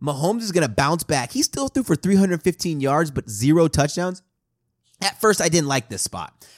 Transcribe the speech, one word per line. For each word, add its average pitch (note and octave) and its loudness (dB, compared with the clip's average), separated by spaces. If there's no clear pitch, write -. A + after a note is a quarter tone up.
Mahomes D3+ -2
is G#3+ -6
gonna E3 0
bounce C#3 -2
back. C3 -2
He C4 -2
still C#4 -4
threw C4+ -2
for E3+ 2
three F#3+ 0
hundred F#3+ 2
fifteen E3 -2
yards, C#3+ 2
but B2 -8
zero D3 4
touchdowns. F3 -2
At G3 -2
first, G#3+ 4
I E3+ 2
didn't D#3+ 2
like C3+ 0
this G2 -8
spot. - -10